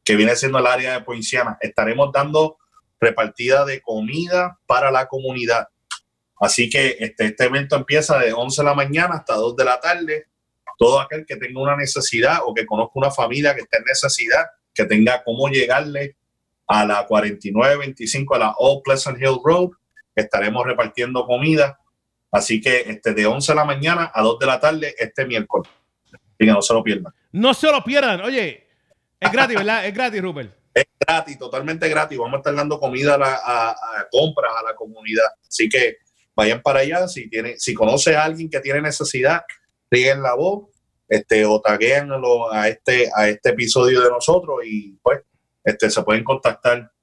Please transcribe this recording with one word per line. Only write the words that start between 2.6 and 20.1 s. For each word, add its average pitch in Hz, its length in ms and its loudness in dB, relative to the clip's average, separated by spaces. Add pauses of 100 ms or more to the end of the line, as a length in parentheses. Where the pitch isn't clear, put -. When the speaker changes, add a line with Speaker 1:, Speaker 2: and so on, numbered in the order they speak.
Speaker 1:
repartida 120 680 2
de 135 160 -8
comida 170 840 -4
para 135 260 0
la 131 160 0
comunidad. 127 600 -2 (720)
Así 113 300 2
que 131 300 0
este, 110 260 -4
este 107 200 0
evento 139 300 -2
empieza 147 420 0
de 117 160 2
once 127 280 -4
de 143 40 2
la 143 80 2
mañana 151 420 0
hasta 131 200 -4
dos 117 200 -2
de 131 100 2
la 127 140 2
tarde. 160 480 -4 (500)
Todo 127 220 4
aquel 156 280 -8
que 135 80 -12
tenga 127 260 -12
una 143 140 0
necesidad 139 680 0
o 113 100 -4
que 110 120 -2
conozca 110 300 -4
una 139 160 0
familia 135 420 0
que 117 80 -4
esté - 160 -4
en 110 60 -2
necesidad, 131 600 0 (280)
que - 120 0
tenga 123 380 2
cómo 127 260 -2
llegarle 139 680 -2 (540)
a 107 140 2
la 101 200 0
cuarenta 104 420 -2
y 98 40 -6
nueve 131 260 4
veinticinco 139 580 -6
a 120 40 0
la 127 180 0
Old 139 260 2
Pleasant 135 380 -2
Hill 135 220 2
Road. 180 280 2 (440)